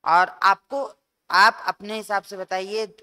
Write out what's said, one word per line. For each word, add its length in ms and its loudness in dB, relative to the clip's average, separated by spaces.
और 380 2
आपको, 520 -2
आप 360 4
अपने 300 -8
हिसाब 260 -4
से 140 -16
बताइए 680 -8